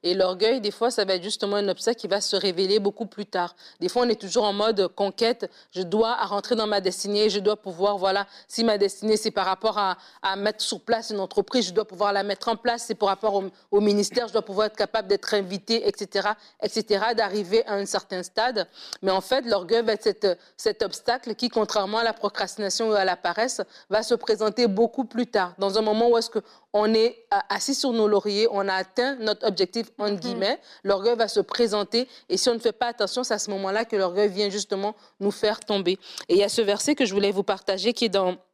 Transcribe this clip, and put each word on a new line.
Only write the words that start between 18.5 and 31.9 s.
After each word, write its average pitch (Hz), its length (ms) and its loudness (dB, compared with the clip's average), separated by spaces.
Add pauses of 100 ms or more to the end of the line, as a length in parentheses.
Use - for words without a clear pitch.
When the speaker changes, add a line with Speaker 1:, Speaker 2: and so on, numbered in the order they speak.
Speaker 1:
Mais 190 80 0
en 190 100 2
fait, 254 260 0
l'orgueil 214 360 2
va 220 120 2
être 208 100 -8
cette, 190 340 2 (180)
cet - 260 -2
obstacle 233 520 -4
qui, 247 140 -4
contrairement 208 500 0
à 233 60 0
la 226 80 0
procrastination 208 800 -4
ou - 20 2
à 196 120 4
la 180 120 2
paresse, 214 440 -2 (300)
va 214 140 0
se 240 100 2
présenter 220 540 0
beaucoup 226 360 0
plus 226 220 -2
tard, 180 320 -2
dans 196 180 0
un 220 60 2
moment 220 260 4
où 233 100 6
est-ce 226 120 -2
que 220 80 -2 (360)
on 214 200 4
est, 226 400 2
euh, - 20 4 (140)
assis 214 240 -2
sur 254 180 0
nos 220 160 2
lauriers, 208 420 2
on 196 160 -2
a 196 60 -2
atteint 247 440 -2
notre 214 300 -2
objectif, 202 420 -2 (100)
entre 311 140 -2
Speaker 2:
Mhm. 196 80 -6
Speaker 1:
guillemets, 233 400 -4 (240)
l'orgueil 196 320 0
va 220 120 0
se 208 120 0
présenter 214 680 0 (220)